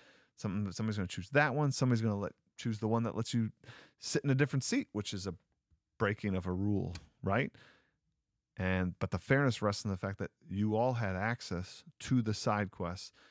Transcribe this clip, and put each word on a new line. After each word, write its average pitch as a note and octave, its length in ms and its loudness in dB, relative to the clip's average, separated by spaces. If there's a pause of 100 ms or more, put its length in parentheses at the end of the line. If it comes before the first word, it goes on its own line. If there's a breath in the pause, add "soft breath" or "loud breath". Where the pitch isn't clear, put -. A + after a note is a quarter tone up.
(360 loud breath)
Some, G2+ 340 -2
somebody's A2 280 -2
gonna F#2 100 -2
choose - 220 -8
that C#3 240 4
one. C#3+ 180 2
Somebody's B2 300 2
gonna G#2+ 160 0
let, G2+ 160 -4 (220)
choose A2 220 -4
the A2 100 0
one A#2 140 2
that A2+ 140 -4
lets A2+ 180 -2
you A2+ 160 0 (480 loud breath)
sit - 240 -2
in C#3+ 80 2
a C3 60 6
different C3+ 260 2
seat, - 300 0
which G#2 200 -4
is G2 140 -6
a F2+ 80 -4 (640)
breaking G#2 380 2
of F2 100 -2
a F2+ 60 0
rule, F#2 420 2 (280)
right? G#2 280 2 (1080 loud breath)
And, F#2 420 2
but G2 120 -2
the F#2 80 -2
fairness C3+ 440 2
rests G#2 220 0
in G#2 60 -2
the F#2+ 60 -2
fact G2 220 -6
that - 120 -4 (180)
you G#2+ 280 0
all B2 180 2
had G2+ 220 -2
access F#2+ 640 -4 (180)
to B2+ 200 4
the A2 140 0
side G#2 360 0
quests, F2 400 -6 (200 soft breath)